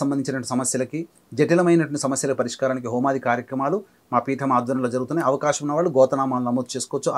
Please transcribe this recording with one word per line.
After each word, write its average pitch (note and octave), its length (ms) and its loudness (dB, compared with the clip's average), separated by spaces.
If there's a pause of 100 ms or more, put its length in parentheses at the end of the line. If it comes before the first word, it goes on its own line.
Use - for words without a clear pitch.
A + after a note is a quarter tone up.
సంబంధించినటువంటి C3+ 540 -2
సమస్యలకి, C3 460 -2 (380)
జటిలమైనటువంటి E3 680 4
సమస్యల C3+ 340 -2
పరిష్కారానికి B2+ 520 -2
హోమాది C3+ 360 0
కార్యక్రమాలు C3+ 500 0 (340)
మా B2 140 4
పీఠం C3+ 320 -2
ఆధ్వర్యంలో B2 360 -2
జరుగుతున్నాయి. B2+ 360 -2
అవకాశం D3 340 0
ఉన్నవాళ్ళు D#3+ 320 0
గోతనామాలు C3 520 2
నమోదు B2 260 -2
చేసుకోవచ్చు. C3+ 440 -4